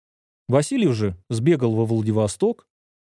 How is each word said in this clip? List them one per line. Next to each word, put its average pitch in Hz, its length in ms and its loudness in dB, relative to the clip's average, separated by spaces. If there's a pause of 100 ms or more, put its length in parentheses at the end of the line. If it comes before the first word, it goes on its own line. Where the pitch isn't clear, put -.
(480)
Васильев 151 460 2
же 104 220 -4 (120)
сбегал 123 460 0
во 113 100 0
Владивосток, 110 800 -2 (400)